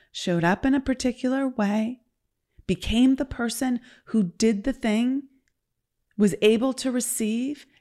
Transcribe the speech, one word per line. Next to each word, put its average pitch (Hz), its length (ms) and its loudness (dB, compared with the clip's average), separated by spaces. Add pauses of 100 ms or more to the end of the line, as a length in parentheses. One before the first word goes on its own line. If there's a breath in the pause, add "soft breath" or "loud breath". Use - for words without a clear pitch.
(120)
showed 175 320 -2
up 175 200 2
in 269 120 2
a 277 40 0
particular 262 680 -2
way, 220 540 -2 (680)
became 240 480 2
the 285 100 -4
person 240 540 -4 (260 loud breath)
who 220 160 0 (160)
did 220 260 2
the 269 100 0
thing, 247 500 0 (960)
was 202 240 4
able 226 320 4
to 262 180 -4
receive, 240 720 -4 (160 soft breath)